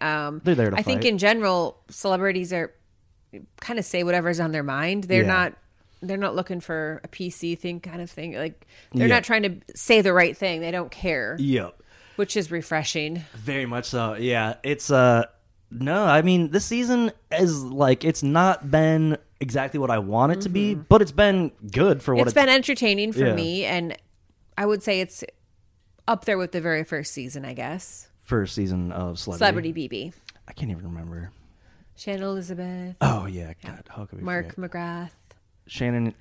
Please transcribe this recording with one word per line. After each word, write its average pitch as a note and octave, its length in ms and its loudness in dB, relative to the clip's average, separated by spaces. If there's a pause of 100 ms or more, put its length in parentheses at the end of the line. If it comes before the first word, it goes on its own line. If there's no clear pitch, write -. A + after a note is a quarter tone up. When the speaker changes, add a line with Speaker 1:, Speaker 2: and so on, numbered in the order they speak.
Speaker 1:
Um, D3+ 420 -4
Speaker 2:
they're F3 120 4
there A2+ 160 2
to G2 60 -2
Speaker 1:
I G#3 40 2
think B3+ 220 -2
Speaker 2:
fight. B3 80 2
Speaker 1:
in G#3 60 0
general, G3 600 2 (120)
celebrities F#3 600 -2
are E3+ 220 -4 (880)
kinda A#3 220 -6
say F3 200 -2
whatever's F3 360 0
on E3 120 -2
their D#3 120 -2
mind. D#3+ 420 -4
They're F#3 160 4
Speaker 2:
Yeah. - 60 2
Speaker 1:
not, F#3 260 2 (480)
they're F#3+ 160 -6
not G3 180 -2
looking F3+ 240 -4
for D#3 440 -6
a - 40 -16
P F3+ 220 -10
C E3+ 260 -6
thing F3 240 -8
kind F3 220 -12
of E3+ 80 -12
thing. D#3+ 240 -12
Like, - 320 -10 (280)
they're A#3+ 140 4
Speaker 2:
Yeah. B3 80 6
Speaker 1:
not A#3 80 2
trying A3 200 2
to F#3+ 120 -2 (200)
say A3+ 260 6
the F#3 120 4
right F3 220 4
thing. F3 260 -4
They E3 100 -6
don't F3 200 -6
care. B2+ 480 -4
Speaker 2:
Yep. B2 420 -2 (360)
Speaker 1:
Which G3 180 -2
is E3+ 160 -2
refreshing. D#3+ 720 -4 (120)
Speaker 2:
Very C3 300 -6
much A#2+ 200 -6
so. A2+ 300 -2
Yeah. A2+ 480 0
It's, C#3 280 -4
uh, B2 340 8 (440)
no, C#3 340 0
I D#3 180 6
mean, E3+ 300 4
this G3 140 0
season A#3+ 460 0 (200)
is, D#3+ 320 2
like, C3 400 4
it's D#3 200 0
not D#3+ 480 2
been D#3 460 4 (220)
exactly C3+ 400 -4
what C3 120 0
I A2+ 80 2
want A2 340 2
it F#3 80 -4
to G3+ 80 -4
be, G3+ 240 2
Speaker 1:
Mm-hmm. D3+ 160 -6
Speaker 2:
but G#3+ 120 10
it's E3+ 120 2
been F#3+ 380 4 (200)
good C#3+ 320 4
for C#3 120 0
what A#2+ 60 6
Speaker 1:
It's - 80 2
Speaker 2:
it's - 40 0
Speaker 1:
been C#4 160 6
entertaining A#3+ 640 2
for C3+ 140 2
Speaker 2:
Yeah. A2 80 2
Speaker 1:
me, F3 300 -2
and E3+ 300 -2 (640)
I G3+ 80 -2
would G#3 180 0
say G3 180 0
it's - 220 -8 (840)
up A3 180 -2
there G#3 120 0
with F3+ 140 -4
the F3 100 -6
very D#3+ 220 0
first D3+ 300 -8
season, C3+ 320 -10
I B2+ 80 -12
guess. C3+ 540 -12 (160)
Speaker 2:
First G#2 320 -2
season F#2 360 -2
of F2 280 -8
Celebrity. - 200 -8
Speaker 1:
Celebrity F3+ 320 0
B D#3+ 160 -8
B. A#2+ 260 -10 (340)
Speaker 2:
I - 60 -20
can't B2 180 -6
even F2+ 140 -10
remember. E2+ 460 -12 (640)
Speaker 1:
Shannon G3 280 -8
Elizabeth. F3+ 800 -8
Speaker 2:
Oh, A2+ 240 0
yeah. F2 280 -10 (100)
Speaker 1:
Yeah. G2 80 -14
Speaker 2:
God, F2+ 180 -18
how G#2+ 160 -14
could F#2+ 140 -16
we F#2+ 60 -10
Speaker 1:
Mark F3 300 -6
Speaker 2:
forget? F#3 160 -12
Speaker 1:
McGrath. F3 380 -10 (580)
Speaker 2:
Shannon A#2+ 540 -2